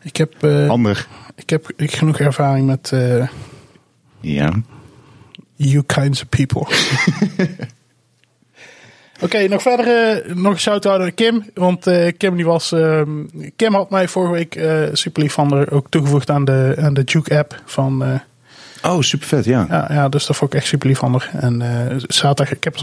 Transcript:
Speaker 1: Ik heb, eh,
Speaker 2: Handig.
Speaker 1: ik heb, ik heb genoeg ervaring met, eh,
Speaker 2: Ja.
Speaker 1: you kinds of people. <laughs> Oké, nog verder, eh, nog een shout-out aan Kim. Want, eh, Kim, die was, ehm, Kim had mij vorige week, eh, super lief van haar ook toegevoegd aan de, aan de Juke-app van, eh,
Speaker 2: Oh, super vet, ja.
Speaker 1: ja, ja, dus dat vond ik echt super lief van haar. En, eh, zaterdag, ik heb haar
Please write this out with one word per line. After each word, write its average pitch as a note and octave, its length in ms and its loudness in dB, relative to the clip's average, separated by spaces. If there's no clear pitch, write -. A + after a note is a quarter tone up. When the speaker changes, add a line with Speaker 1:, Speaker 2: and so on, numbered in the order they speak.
Speaker 1:
Ik - 160 -14
heb, - 260 -4
eh, D3 240 2
Speaker 2:
Handig. A#2 400 0
Speaker 1:
ik - 140 -16
heb, D#3 260 -2
ik D3 140 -4
heb - 100 -6
genoeg D#3 200 2
ervaring C#3 480 0
met, C3+ 260 -2
eh, B2 340 2
Speaker 2:
Ja. D2 320 -2
Speaker 1:
you C#3+ 300 2
kinds C#3 380 -2
of - 60 -18
people. C#3 380 -2
<laughs> - 80 -2
Oké, F#3+ 260 0
nog G3 140 0
verder, A#3+ 260 2
eh, E3+ 100 -10
nog F#3+ 180 2
een E3+ 60 -4
shout-out G3+ 420 2
aan F3+ 120 -2
Kim. A3+ 400 0
Want, F3+ 340 0
eh, F3 300 2
Kim, F#3 180 0
die F3 100 -2
was, E3 260 0
ehm, D#3 380 2
Kim A3 180 2
had G3 160 0
mij F#3+ 180 2
vorige F3+ 260 -2
week, E3+ 220 -4
eh, D#3+ 280 0
super D#3 300 -2
lief D3 100 0
van C#3+ 200 2
haar C#3 180 2
ook C#3+ 180 0
toegevoegd C#3+ 400 2
aan C#3+ 160 2
de, C3+ 340 2
aan D3+ 140 2
de C#3 100 2
Juke-app D3 600 0
van, C3+ 380 -2
eh, - 880 -6
Speaker 2:
Oh, F3 100 2
super - 260 -2
vet, C3+ 180 2
ja. A#2 240 2
Speaker 1:
ja, D#3+ 240 0
ja, C#3+ 160 2
dus C#3+ 160 -2
dat D3 100 -2
vond - 180 -2
ik D3+ 60 0
echt - 80 -6
super C#3 200 0
lief C3+ 100 2
van B2+ 140 0
haar. B2+ 220 -2
En, B2 280 -2
eh, A#2+ 340 -2
zaterdag, C#3+ 480 0
ik - 80 -12
heb D#3 100 -4
haar - 100 -8